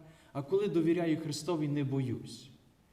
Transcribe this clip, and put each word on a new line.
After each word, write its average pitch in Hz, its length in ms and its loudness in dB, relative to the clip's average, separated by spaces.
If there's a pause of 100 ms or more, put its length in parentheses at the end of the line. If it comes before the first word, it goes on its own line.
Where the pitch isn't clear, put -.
(320)
а 139 100 -4
коли 196 260 2
довіряю 165 520 2
Христові, 151 480 -2
не 143 160 0
боюсь. 131 680 -4 (420)